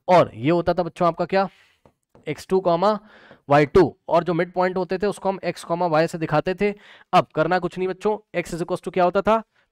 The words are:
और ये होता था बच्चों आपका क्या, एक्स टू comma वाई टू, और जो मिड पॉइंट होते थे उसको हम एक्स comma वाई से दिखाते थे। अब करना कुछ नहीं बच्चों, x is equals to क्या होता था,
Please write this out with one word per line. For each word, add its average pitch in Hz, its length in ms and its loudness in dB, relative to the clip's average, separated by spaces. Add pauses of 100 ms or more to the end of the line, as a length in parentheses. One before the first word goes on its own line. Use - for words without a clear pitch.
और 170 280 6
ये 123 160 0
होता 170 220 0
था 175 100 -2
बच्चों 170 240 -2
आपका 170 180 -2
क्या, 190 220 0 (800)
एक्स 147 200 -10
टू 190 200 0
comma 185 300 2 (520)
वाई 147 180 6
टू, 160 280 4 (140)
और 165 140 2
जो 170 100 -4
मिड 175 200 -2
पॉइंट 185 240 -2
होते 185 200 -4
थे 208 100 -2
उसको 190 220 -4
हम 190 160 -6
एक्स - 200 -8
comma 175 260 -2
वाई 160 160 2
से 175 100 -10
दिखाते 160 380 -2
थे। 202 180 -2 (400)
अब 170 220 2
करना 185 240 0
कुछ 175 180 -6
नहीं 185 100 -2
बच्चों, 202 300 -4 (200)
x 175 180 -6
is 165 80 -6
equals 170 200 -6
to 175 100 -10
क्या 185 100 2
होता 196 180 2
था, 220 200 2 (300)